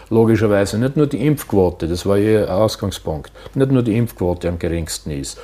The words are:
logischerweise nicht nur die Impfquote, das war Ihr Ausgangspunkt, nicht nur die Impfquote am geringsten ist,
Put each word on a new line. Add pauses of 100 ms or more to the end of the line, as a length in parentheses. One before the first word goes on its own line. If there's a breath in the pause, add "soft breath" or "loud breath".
logischerweise
nicht
nur
die
Impfquote,
das
war
Ihr
Ausgangspunkt, (240 loud breath)
nicht
nur
die
Impfquote
am
geringsten
ist,